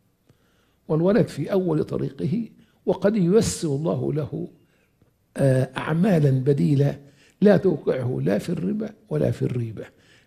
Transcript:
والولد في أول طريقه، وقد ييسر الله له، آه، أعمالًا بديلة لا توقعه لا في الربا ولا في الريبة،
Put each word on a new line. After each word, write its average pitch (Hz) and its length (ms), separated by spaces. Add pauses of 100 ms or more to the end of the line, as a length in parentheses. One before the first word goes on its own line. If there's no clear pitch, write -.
(880)
والولد 170 400
في - 240
أول 180 320
طريقه، 135 680 (360)
وقد 202 300
ييسر 180 520
الله 139 460
له، 156 340 (880)
آه، 131 400
أعمالًا 160 540
بديلة 143 680 (420)
لا 196 160
توقعه 135 640
لا 190 140
في - 120
الربا 208 440 (160)
ولا 147 220
في 123 100
الريبة، 117 440 (420)